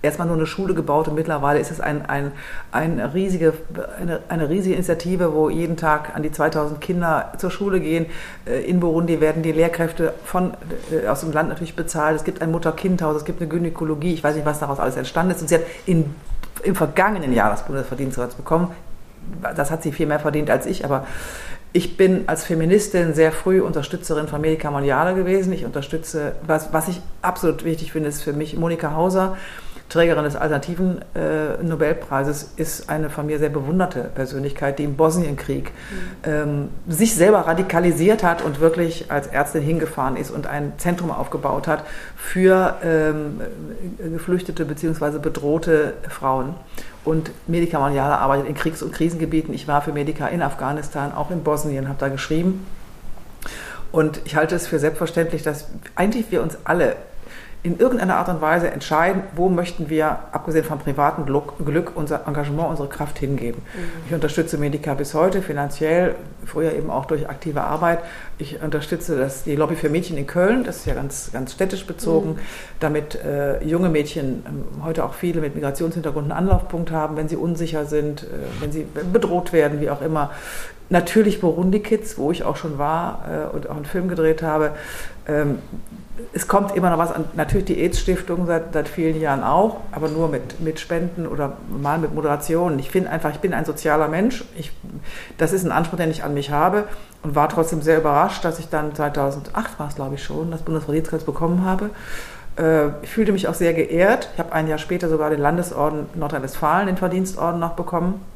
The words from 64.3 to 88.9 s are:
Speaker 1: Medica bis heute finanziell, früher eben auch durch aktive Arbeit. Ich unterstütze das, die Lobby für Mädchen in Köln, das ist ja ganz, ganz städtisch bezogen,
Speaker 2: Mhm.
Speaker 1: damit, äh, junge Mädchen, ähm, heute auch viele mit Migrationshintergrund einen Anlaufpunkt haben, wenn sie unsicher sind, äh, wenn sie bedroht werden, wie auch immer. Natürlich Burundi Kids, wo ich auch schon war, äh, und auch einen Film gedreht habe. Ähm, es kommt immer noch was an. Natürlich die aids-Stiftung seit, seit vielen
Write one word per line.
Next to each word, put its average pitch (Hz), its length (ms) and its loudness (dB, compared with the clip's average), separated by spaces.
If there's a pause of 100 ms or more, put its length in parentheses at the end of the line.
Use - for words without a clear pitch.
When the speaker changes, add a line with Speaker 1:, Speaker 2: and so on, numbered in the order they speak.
Speaker 1:
Medica 147 360 0
bis 143 220 -4
heute 185 260 4
finanziell, 156 720 2 (300)
früher 156 280 0
eben 143 180 -2
auch 131 160 -2
durch 147 200 0
aktive 143 360 -4
Arbeit. 170 360 2 (380)
Ich 143 240 -8
unterstütze 156 560 -2
das, 135 260 -2
die 147 120 0
Lobby 156 200 2
für 156 140 0
Mädchen 170 280 0
in 139 100 -4
Köln, 214 360 4
das - 140 -6
ist - 80 -12
ja 135 80 0
ganz, 135 400 -6
ganz 131 180 -6
städtisch 190 360 -2
bezogen, 160 460 0
Speaker 2:
Mhm. 160 60 -6 (400)
Speaker 1:
damit, 151 360 -2 (100)
äh, 143 400 0
junge 170 240 2
Mädchen, 147 580 0
ähm, 143 380 -6
heute 160 180 -2
auch - 120 -4
viele 170 260 0
mit 147 140 -4
Migrationshintergrund 156 760 -2
einen - 160 -2
Anlaufpunkt 170 440 2
haben, 156 260 -2
wenn 156 100 -2
sie 151 100 -2
unsicher 160 480 -2
sind, 151 380 -2
äh, - 40 -14 (340)
wenn 147 100 -4
sie 156 140 -4 (260)
bedroht 175 400 2
werden, 147 300 4
wie 151 80 0
auch 139 120 -2
immer. 151 280 0 (600)
Natürlich 202 520 4
Burundi 185 400 4
Kids, - 360 -2
wo 143 140 0
ich - 140 -2
auch 147 100 0
schon 151 220 -6
war, 156 480 -2 (260)
äh, - 20 -8
und 151 160 -6
auch 147 60 -6
einen 147 80 -8
Film 180 240 -2
gedreht 160 340 2
habe. 156 300 2 (560)
Ähm, 147 300 2 (760)
es - 140 -4
kommt 196 280 2
immer 180 140 4
noch 165 80 2
was 165 140 2
an. 160 140 -2 (100)
Natürlich 165 300 2
die - 140 0
aids-Stiftung 175 680 0
seit, 165 260 0
seit 151 140 0
vielen 160 340 0